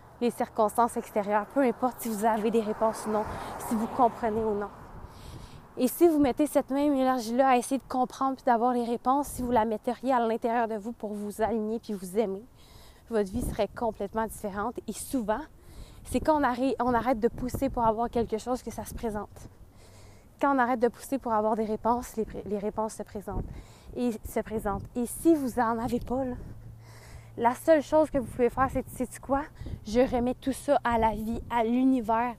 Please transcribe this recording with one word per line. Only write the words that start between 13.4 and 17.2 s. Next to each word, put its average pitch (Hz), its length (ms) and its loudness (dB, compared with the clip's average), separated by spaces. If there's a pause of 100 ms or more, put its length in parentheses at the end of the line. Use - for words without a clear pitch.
serait 214 260 -2
complètement 220 600 -4
différente. 208 480 -6 (120)
Et 208 60 -8
souvent, 226 480 -2 (640)
c'est - 160 -2
quand 302 200 2
on 285 40 2
arrête, 254 360 0
on 247 140 2
arrête 226 260 2
de 220 100 2